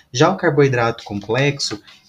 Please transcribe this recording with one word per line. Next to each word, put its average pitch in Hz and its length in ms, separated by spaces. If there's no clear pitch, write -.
Já 151 160
o 196 60
carboidrato 135 680
complexo, 110 760